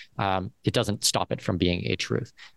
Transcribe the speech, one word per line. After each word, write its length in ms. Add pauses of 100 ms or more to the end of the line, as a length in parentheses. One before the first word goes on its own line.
(180)
um, 320 (140)
it 80
doesn't 320
stop 260
it 120
from 160
being 320
a 60
truth. 360 (240)